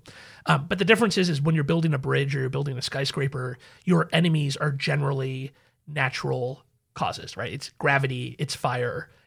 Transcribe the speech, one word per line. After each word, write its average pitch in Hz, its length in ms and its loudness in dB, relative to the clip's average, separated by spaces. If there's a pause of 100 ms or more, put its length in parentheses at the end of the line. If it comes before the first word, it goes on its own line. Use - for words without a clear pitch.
(460)
Um, 151 240 2
but 185 100 0
the 196 60 0
difference 208 320 6
is, 180 120 4
is 143 120 0
when 160 120 4
you're 151 120 2
building 165 280 2
a 135 60 0
bridge 139 360 0
or 139 40 -2
you're 131 100 -2
building 139 280 -2
a 120 40 -8
skyscraper, 135 760 -4 (260)
your 170 300 4
enemies 156 420 2
are 147 160 0
generally 139 800 -2 (340)
natural 131 800 -4 (300)
causes, - 420 -6
right? 98 160 -6
It's 139 260 -10
gravity, 131 640 0
it's 139 160 -4
fire, 123 540 -4 (160)